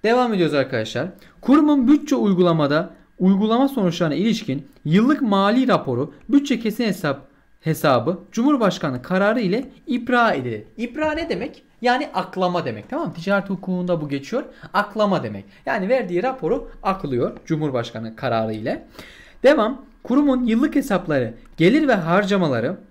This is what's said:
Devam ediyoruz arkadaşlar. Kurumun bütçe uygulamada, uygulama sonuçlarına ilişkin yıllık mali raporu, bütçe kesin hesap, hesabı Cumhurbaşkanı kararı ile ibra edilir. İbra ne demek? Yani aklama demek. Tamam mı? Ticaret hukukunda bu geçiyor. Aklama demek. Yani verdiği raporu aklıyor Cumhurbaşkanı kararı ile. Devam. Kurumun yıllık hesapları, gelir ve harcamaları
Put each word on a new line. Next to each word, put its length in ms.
Devam 300
ediyoruz 200
arkadaşlar. 540
Kurumun 460
bütçe 280
uygulamada, 760
uygulama 480
sonuçlarına 480
ilişkin 520
yıllık 360
mali 460
raporu, 460
bütçe 300
kesin 240
hesap, 440
hesabı 580
Cumhurbaşkanı 720
kararı 400
ile 280
ibra 460
edilir. 300
İbra 340
ne 180
demek? 340
Yani 320
aklama 520
demek. 240
Tamam 180
mı? 60
Ticaret 360
hukukunda 520
bu 80
geçiyor. 340
Aklama 500
demek. 220
Yani 240
verdiği 340
raporu 480
aklıyor 640
Cumhurbaşkanı 680
kararı 380
ile. 340
Devam. 420
Kurumun 400
yıllık 320
hesapları, 580
gelir 300
ve 60
harcamaları 840